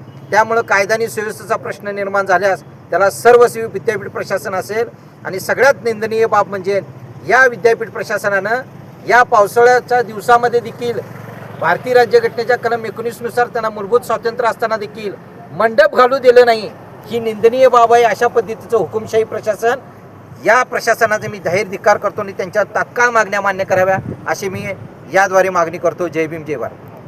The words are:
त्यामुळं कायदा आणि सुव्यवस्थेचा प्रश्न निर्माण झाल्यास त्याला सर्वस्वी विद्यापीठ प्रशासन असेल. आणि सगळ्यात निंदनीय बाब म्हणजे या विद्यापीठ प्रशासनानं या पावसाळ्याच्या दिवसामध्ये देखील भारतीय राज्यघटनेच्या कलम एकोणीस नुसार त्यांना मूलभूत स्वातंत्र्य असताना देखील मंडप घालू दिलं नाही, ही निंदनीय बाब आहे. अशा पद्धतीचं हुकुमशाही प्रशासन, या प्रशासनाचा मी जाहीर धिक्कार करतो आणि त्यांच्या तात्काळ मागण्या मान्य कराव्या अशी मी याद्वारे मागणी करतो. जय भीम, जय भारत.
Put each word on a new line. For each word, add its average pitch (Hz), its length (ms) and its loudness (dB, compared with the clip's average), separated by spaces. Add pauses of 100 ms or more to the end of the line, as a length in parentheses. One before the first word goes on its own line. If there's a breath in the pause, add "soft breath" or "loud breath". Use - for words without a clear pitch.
(320)
त्यामुळं 226 300 2
कायदा 202 320 0
आणि 226 140 0
सुव्यवस्थेचा 214 480 -6
प्रश्न 202 320 -10
निर्माण 202 380 -4
झाल्यास 185 380 0
त्याला - 460 -2
सर्वस्वी 233 540 4
विद्यापीठ 202 440 -4
प्रशासन 196 480 -6
असेल. 208 320 -4 (380 loud breath)
आणि 185 140 -8
सगळ्यात 226 340 2 (100)
निंदनीय 220 420 -2
बाब 208 220 0
म्हणजे 196 340 -4 (460)
या 254 200 6
विद्यापीठ 226 420 0
प्रशासनानं 208 720 -2 (480)
या 240 140 6
पावसाळ्याच्या 240 760 4
दिवसामध्ये 233 580 0
देखील 226 400 -6 (640)
भारतीय 180 320 0
राज्यघटनेच्या 240 640 2
कलम 233 280 -4
एकोणीस 226 360 -8
नुसार 240 260 -2
त्यांना 220 220 -6
मूलभूत 214 300 -2
स्वातंत्र्य 233 500 -4
असताना 220 280 -2
देखील 208 360 -10 (380)
मंडप 220 440 2
घालू 247 220 4
दिलं 247 280 6
नाही, 220 240 0 (360)
ही 233 140 -6
निंदनीय 226 480 2
बाब 233 260 6
आहे. 240 100 6
अशा 226 240 2
पद्धतीचं 226 500 -2
हुकुमशाही 214 460 -2
प्रशासन, 220 520 -2 (680)
या 208 180 4
प्रशासनाचा 214 680 -2
मी 208 100 -10
जाहीर 180 280 -2
धिक्कार 202 300 0
करतो 208 240 -6
आणि 196 100 -10
त्यांच्या 196 320 -4
तात्काळ 214 460 -2
मागण्या 208 320 0
मान्य 190 220 -2
कराव्या 190 340 0 (300)
अशी 165 220 -4
मी 202 160 -8 (480)
याद्वारे 190 360 4
मागणी 175 280 -2
करतो. 170 300 -2
जय 160 200 -2
भीम, 160 160 -10
जय 147 120 -6
भारत. 110 180 -8 (340)